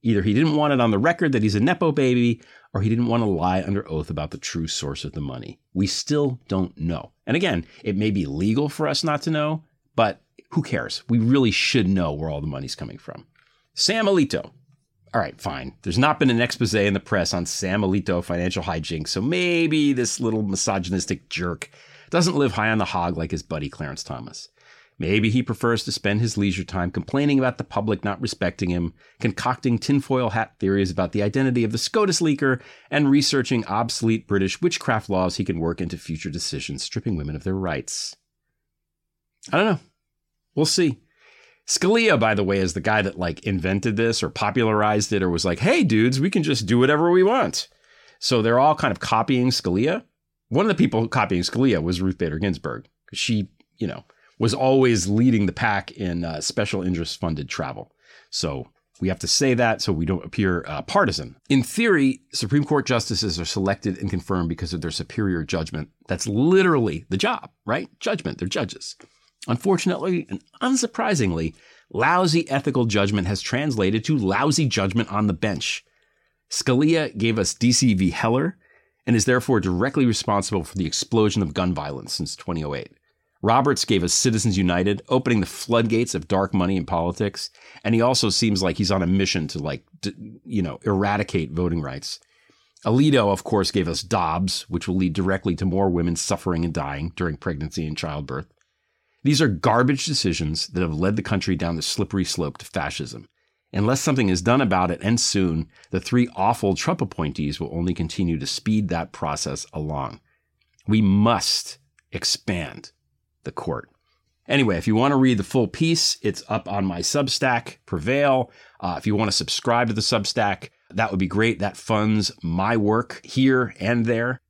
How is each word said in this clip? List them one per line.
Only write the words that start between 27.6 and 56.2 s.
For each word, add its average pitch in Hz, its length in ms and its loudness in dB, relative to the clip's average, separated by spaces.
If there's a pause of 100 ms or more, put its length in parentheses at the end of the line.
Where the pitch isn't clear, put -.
public 107 400 -4
not 101 180 -4
respecting 90 500 -4
him, 87 220 -2 (260)
concocting 123 580 -2
tinfoil 131 540 0
hat 113 280 -4
theories 98 300 2
about 87 220 -2
the 101 100 0
identity 123 420 2
of 107 80 0
the 113 60 -4
scotus 202 420 0
leaker, 139 400 0 (300)
and 143 220 2
researching 135 540 2
obsolete 113 600 -2
British 95 340 0
witchcraft 120 500 -2
laws 92 260 0
he 95 80 -2
can 85 140 -4
work 82 200 -2
into 85 160 -6
future 78 360 -8
decisions, 71 500 -8
stripping 110 340 -4
women 76 200 -6
of 69 80 -10
their 95 100 -2
rights. 90 640 -6 (1400)
I 147 60 0
don't 202 160 2
know. 147 60 -2 (760)
We'll 156 100 2
see. 151 360 0 (640)
Scalia, 185 540 4
by 110 140 4
the 101 100 2
way, 98 140 2
is 92 160 0
the 95 80 -4
guy 107 200 2
that, 95 160 -4
like, 87 280 -4
invented 98 500 0
this 117 260 0
or - 80 -2
popularized 107 840 2
it 95 100 2
or 92 60 2
was 85 160 0
like, 87 140 0
"Hey, 262 260 4
dudes, 123 340 4
we 170 100 2
can 190 140 0
just 117 220 -2
do 113 120 2
whatever 147 320 4
we 185 140 6
want." 208 460 0 (500)
So 120 220 2
they're 117 180 4
all 147 160 6
kind 131 160 0
of 92 80 -6
copying 123 500 2
Scalia. 123 540 0 (460)
One 165 160 2
of - 20 2
the 196 80 2
people - 320 2
copying 98 340 0
Scalia 113 400 2
was 87 200 -2
Ruth 95 160 0
Bader 80 200 -2
Ginsburg. 76 520 -4 (240)
She, 107 340 -2 (300)
you 104 100 -4
know, - 160 -8 (360)
was 110 140 2
always 127 540 4
leading 110 380 4
the 85 80 0
pack 101 380 -2
in, 87 340 -4